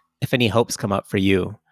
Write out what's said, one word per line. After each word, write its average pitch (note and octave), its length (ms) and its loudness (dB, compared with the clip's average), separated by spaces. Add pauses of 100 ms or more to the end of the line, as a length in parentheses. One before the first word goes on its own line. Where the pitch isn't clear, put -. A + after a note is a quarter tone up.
(220)
if - 120 -2
any B2 140 2
hopes A2+ 300 0
come G2+ 140 -4
up G2+ 160 -2
for G#2+ 100 -2
you, F#2+ 400 0 (140)